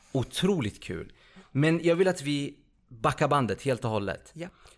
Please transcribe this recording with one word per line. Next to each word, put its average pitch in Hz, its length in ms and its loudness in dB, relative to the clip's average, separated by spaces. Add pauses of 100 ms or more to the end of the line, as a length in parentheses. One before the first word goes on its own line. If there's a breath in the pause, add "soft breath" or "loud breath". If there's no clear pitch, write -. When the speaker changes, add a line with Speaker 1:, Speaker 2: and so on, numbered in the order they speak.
(120)
Speaker 1:
Otroligt 135 720 -2
kul. - 300 -10 (400 loud breath)
Men 160 320 2
jag 170 120 4
vill 185 120 4
att 175 140 -2
vi 143 360 -4 (300)
backar 135 400 0
bandet 131 340 2
helt 131 220 -2
och 117 60 0
hållet. 101 440 -4
Speaker 2:
Ja. - 140 -12 (300 soft breath)